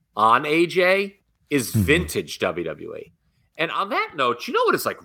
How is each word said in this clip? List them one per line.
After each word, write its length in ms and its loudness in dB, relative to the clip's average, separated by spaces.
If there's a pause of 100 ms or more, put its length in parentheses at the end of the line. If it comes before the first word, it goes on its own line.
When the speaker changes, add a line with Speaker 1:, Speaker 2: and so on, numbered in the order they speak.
(160)
Speaker 1:
on 280 4
A 220 2
J 500 0 (320)
is 220 0
Speaker 2:
Mm-hmm. 120 2
Speaker 1:
vintage 580 0
W 240 -2
W 320 -10
E. 160 -16 (440)
And 140 -4
on 200 -4
that 260 -4
note, 300 -2
you 60 -6
know 120 0
what 100 2
is, 100 -4
like, 200 -4